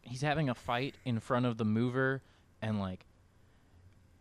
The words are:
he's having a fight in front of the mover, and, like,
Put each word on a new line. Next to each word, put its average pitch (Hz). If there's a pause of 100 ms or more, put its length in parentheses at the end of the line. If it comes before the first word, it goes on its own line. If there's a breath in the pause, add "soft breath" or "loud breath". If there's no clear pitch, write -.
he's 123
having 147
a 120
fight 127 (100)
in 117
front 127
of 117
the 113
mover, 123 (380 soft breath)
and, 107
like, 95 (1160 soft breath)